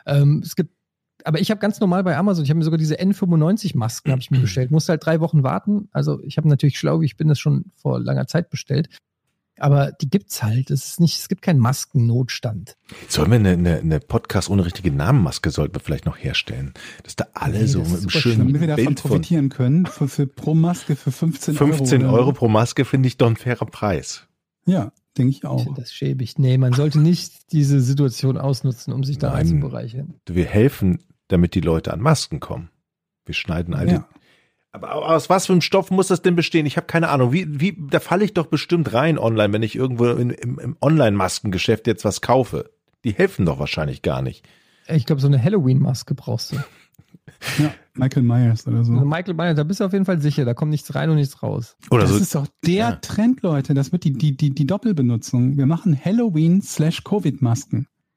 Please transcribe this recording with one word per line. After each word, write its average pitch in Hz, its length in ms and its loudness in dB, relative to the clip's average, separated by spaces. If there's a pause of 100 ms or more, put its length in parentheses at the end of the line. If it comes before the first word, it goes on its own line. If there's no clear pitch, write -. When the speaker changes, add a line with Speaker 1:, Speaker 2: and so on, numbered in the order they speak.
Speaker 1:
Ähm, 143 400 2
es - 100 -14
gibt, 170 180 -2 (520)
aber 160 160 0
ich 214 100 0
hab 208 80 -4
ganz 208 220 -2
normal 185 220 2
bei 175 120 0
Amazon, 175 300 0
ich 131 60 2
hab 156 60 2
mir 165 60 2
sogar 160 140 0
diese 156 220 0
N 190 140 2
fünfundneunzig 175 640 0
Masken 117 360 -2
hab 131 80 0
ich - 120 -8
mir 131 80 2
Speaker 2:
<clears throat> - 20 4
Speaker 1:
bestellt, 120 300 0
musste 160 220 2
halt 156 120 -4
drei 160 140 2
Wochen 156 240 2
warten. 202 480 -2
Also 143 320 -2
ich 151 140 -14
hab 156 80 0
natürlich 147 340 2
schlau, 156 220 0
wie 160 40 2
ich - 120 -4
bin, 156 100 0
das 151 120 2
schon 143 260 0 (100)
vor - 240 -4
langer 65 280 -2
Zeit 170 240 -2
bestellt. 139 360 -4 (720)
Aber 143 360 2
die 139 160 -6
gibt's - 340 -2
halt. 113 260 0
Es 143 160 -2
ist - 140 -6
nicht, 170 180 2
es - 120 -10
gibt 196 120 -6
keinen 156 180 2
Maskennotstand. 117 1160 -2 (320)
Speaker 2:
Sollen 78 240 0
wir 123 60 6
eine, 98 140 4
eine, 87 260 2
eine 78 240 0
Podcast - 480 -4
ohne 98 160 2
richtige 87 260 -4
Namen-Maske 78 580 0
sollten - 260 -2
wir - 40 -8
vielleicht - 260 -6
noch - 120 -6
herstellen? 67 560 -6 (300)
Dass - 120 -20
da - 180 -6
alle 165 260 -2
Speaker 1:
Nee, 214 80 2
Speaker 2:
so 139 120 0
Speaker 1:
das 80 80 -2
ist 85 60 0
Speaker 2:
mit 87 80 -4
einem 98 80 -6
Speaker 1:
super 165 120 -2
Speaker 2:
schönen 117 180 0
Speaker 3:
Damit 135 200 2
wir 165 80 0
davon 151 180 0
Speaker 2:
Bild 139 140 0
von 135 120 -4
Speaker 3:
profitieren 156 360 0
können, 139 380 0
für, 147 240 -4
für 143 180 -2
pro - 280 -4
Maske 160 420 0
für 135 160 -4
fünfzehn 160 440 -4
Euro 147 160 4
Speaker 2:
Fünfzehn 135 300 2
Euro 131 120 4
Speaker 3:
oder 123 100 4
so. 139 80 2
Speaker 2:
pro 117 160 0
Maske 117 340 2
finde 131 240 2
ich - 80 -4
doch 127 120 4
ein 113 100 2
fairer 123 280 -4
Preis. - 600 -6 (380)
Speaker 3:
Ja, 170 260 0 (260)
denke 127 140 4
ich 135 60 -4
Speaker 1:
Ich - 80 -12
Speaker 3:
auch. 131 180 -2
Speaker 1:
finde 131 160 -6
das - 140 -14
schäbig. 135 440 -6
Nee, 127 200 4
man 127 160 2
sollte 147 260 2
nicht - 540 0
diese 143 260 4
Situation 135 580 0
ausnutzen, 135 560 -4
um 135 120 -4
sich 139 140 -6
da 143 100 -2
Speaker 2:
Nein. 135 140 -2
Speaker 1:
einzubereichern. 131 720 -4 (120)
Speaker 2:
Wir 87 200 0
helfen, 101 520 2 (300)
damit 87 260 2
die 92 60 0
Leute 80 320 0
an 82 80 -6
Masken 127 400 0
kommen. - 300 -12 (540)
Wir 82 100 -10
schneiden 85 380 -4
all - 160 -2
Speaker 3:
Ja. - 100 4
Speaker 2:
die - 40 -10 (680)
Aber - 220 -12
au-, 151 80 -6 (120)
aus 156 140 0
was 185 160 2
für 190 80 2
einem 175 80 6
Stoff 190 280 0
muss 185 180 2
das 180 140 0
denn 180 140 2
bestehen? 160 300 0
Ich 139 100 -4
hab 170 140 -4
keine 165 180 0
Ahnung. 127 240 2
Wie, 151 300 -2
wie, 185 160 -2 (120)
da 165 120 0
falle 196 240 0
ich - 80 -2
doch 170 140 -2
bestimmt 156 460 -2
rein 147 240 2
online, 107 360 2
wenn 107 100 0
ich 110 140 -4
irgendwo 123 300 0
in, 123 240 0
im, 123 280 -8
im - 220 -10
Online-Maskengeschäft 107 1080 2
jetzt 110 160 -2
was 101 160 -2
kaufe. 120 520 0 (340)
Die 107 80 -2
helfen 180 320 0
doch 71 120 0
wahrscheinlich 73 440 -6
gar 67 200 -2
nicht. - 240 -8 (440)
Speaker 1:
Ich 151 160 0
glaub, 143 160 0
so 143 60 2
eine 139 140 4
Halloween-Maske 135 720 0
brauchst - 380 -8
du. 127 60 -6 (1000)
Speaker 3:
Ja, 147 160 2 (200)
Michael 131 300 0
Myers 117 440 2
oder 117 160 0
so. 117 100 2
Speaker 1:
Also 127 120 4
Michael 170 280 -2
Myers, 165 220 0
da 147 80 2
bist 175 160 -4
du 208 60 0
auf 185 80 -2
jeden 196 120 0
Fall 180 140 0
sicher. 143 260 0
Da 120 80 0
kommt 151 180 -2
nichts 147 220 -4
rein 151 160 -2
und 156 60 4
nichts 139 260 0
raus. 110 340 -6 (140)
Speaker 2:
Oder 120 140 6
Speaker 3:
Das - 80 4
Speaker 2:
so - 60 4
Speaker 3:
ist 190 180 0
doch 143 120 -4 (180)
der 170 100 2
Speaker 2:
Ja. 226 220 0
Speaker 3:
Trend, 240 440 0
Leute. 147 320 0
Das 139 180 0
wird 175 120 -2
die, 143 100 2
die, 147 240 0
die, 143 160 0
die 143 140 0
Doppelbenutzung. 131 920 0
Wir 139 80 2
machen 160 340 2
Halloween 185 600 2
slash - 420 -2
covid-Masken. 127 840 -2 (300)